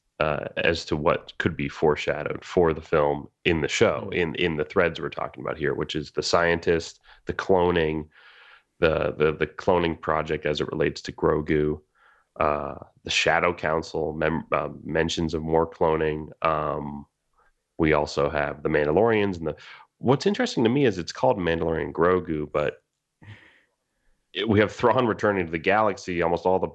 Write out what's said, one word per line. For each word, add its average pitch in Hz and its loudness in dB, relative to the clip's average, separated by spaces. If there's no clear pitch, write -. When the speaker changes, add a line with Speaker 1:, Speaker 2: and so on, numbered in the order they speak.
Speaker 1:
uh, 76 -2
as - 0
to - -2
what 76 0
could 82 0
be 71 -4
foreshadowed 73 0
for 85 2
the 78 -10
film 73 0
in 82 2
the 69 0
show, 98 2
Speaker 2:
Mm. 85 -4
Speaker 1:
in, 85 0
in 85 0
the 73 -2
threads 85 0
we're 73 -4
talking - -8
about - -6
here, 71 0
which 73 -4
is 76 -6
the 78 -4
scientist, 85 0
the 90 -4
cloning, 85 2
the, 78 2
the, 76 4
the 76 -2
cloning 85 0
project 78 -2
as 73 -2
it 76 -4
relates 76 -2
to - -10
Grogu, 76 0
uh, 73 -2
the - -8
Shadow 85 2
Council, 80 -2
mem-, 78 -2
uh, 73 -2
mentions 80 -2
of 80 -4
more 80 2
cloning. 78 0
Um, 73 -2
we 78 4
also 73 0
have 73 -4
the 78 0
Mandalorians. 92 2
And 80 -8
the, 73 -4
what's 139 2
interesting 208 0
to 110 4
me 139 2
is 101 2
it's 82 -8
called 127 0
Mandalorian 82 -2
Grogu, 82 0
but 73 -2
it, 101 -4
we 104 4
have 104 4
Thrawn 123 2
returning 101 0
to 82 -8
the 85 -2
galaxy. 92 0
Almost 85 0
all 92 2
the 82 -4